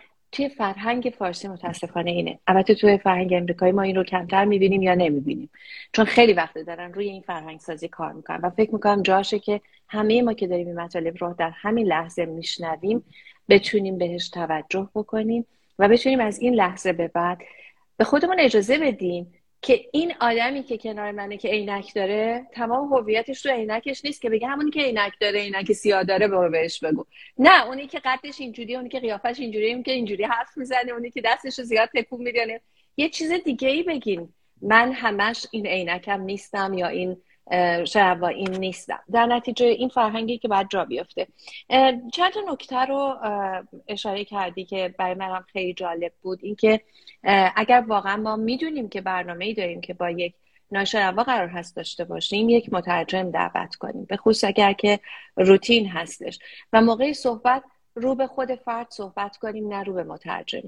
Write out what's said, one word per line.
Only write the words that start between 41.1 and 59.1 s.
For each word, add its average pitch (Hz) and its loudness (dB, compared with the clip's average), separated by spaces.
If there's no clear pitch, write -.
اه، 262 6
چند 359 2
تا 427 -6
نکته 262 -2
رو، 277 -2
اه، 208 -4
اشاره 202 -6
کردی 185 -6
که 185 -6
برای 185 -2
من 190 -8
هم 185 -6
خیلی 180 -4
جالب 175 -6
بود. 185 -8
این 208 -8
که، 220 4
اه، 190 4
اگر 233 6
واقعاً 202 0
ما 214 -4
می‌دونیم 254 -4
که 196 -8
برنامه‌ای 185 -4
داریم 175 -6
که 180 -10
با 180 -4
یک 175 -4
ناشنوا 196 0
قرار 233 0
هست 175 -10
داشته 170 -8
باشیم، 185 -2
یک 233 4
مترجم 180 -2
دعوت 175 -2
کنیم، - -10
به 202 -6
خصوص 220 2
اگر 202 4
که 208 2
روتین 202 6
هستش - -10
و 220 8
موقع 233 4
صحبت 254 0
رو 254 0
به 262 -2
خود 262 -4
فرد 233 -8
صحبت 202 -10